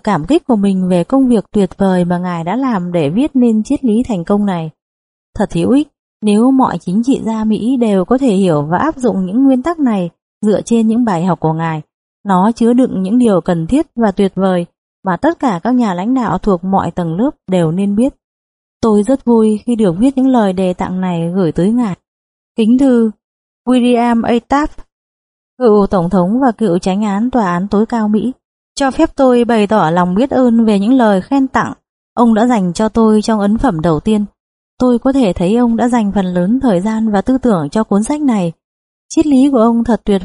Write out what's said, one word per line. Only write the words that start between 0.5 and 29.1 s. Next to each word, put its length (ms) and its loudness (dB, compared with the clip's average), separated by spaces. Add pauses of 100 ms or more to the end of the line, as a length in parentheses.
mình 320 0
về 160 2
công 240 2
việc 240 2
tuyệt 260 0
vời 260 2
mà 140 -2
ngài 260 -6
đã 120 -4
làm 360 -4
để 180 0
viết 240 -2
nên 280 2
triết 220 -4
lý 240 0
thành 160 -4
công 220 0
này. 240 -4 (680)
Thật 140 -4
hữu 180 -2
ích 180 2 (340)
nếu 280 2
mọi 280 0
chính 260 -4
trị 200 0
gia 200 -4
Mỹ 320 -2
đều 280 0
có 140 0
thể 160 0
hiểu 280 2
và 160 -2
áp 180 -2
dụng 300 -2
những 180 0
nguyên 180 2
tắc 160 -4
này 320 0 (360)
dựa 160 0
trên 260 0
những 160 0
bài 200 -2
học 160 0
của 120 0
ngài. 300 -6 (440)
Nó 260 2
chứa 200 0
đựng 300 0
những 160 0
điều 220 2
cần 260 -2
thiết 200 0 (100)
và 140 0
tuyệt 240 0
vời 320 -2 (400)
mà 100 -2
tất 220 -2
cả 240 -2
các 120 -2
nhà 200 0
lãnh 200 -4
đạo 240 -2
thuộc 260 -2
mọi 260 -2
tầng 260 -4
lớp 140 0 (200)
đều 220 0
nên 240 -2
biết. 180 0 (680)
Tôi 200 2
rất 220 -2
vui 420 2
khi 100 -2
được 220 0
viết 180 0
những 100 2
lời 260 2
đề 220 -2
tặng 260 -6
này 340 -4
gửi 180 0
tới 200 0
ngài. 240 -2 (600)
Kính 220 2
thư 320 2 (580)
William 540 2
A. 100 -2 (160)
Taft, 340 -4 (760)
cựu 280 4
tổng 240 -2
thống 300 0
và 120 2
cựu 260 0
chánh 260 -2
án 260 -2
tòa 160 0
án 220 -2
tối 180 0
cao 220 -2
Mỹ, 240 -2 (420)
cho 160 0
phép 260 0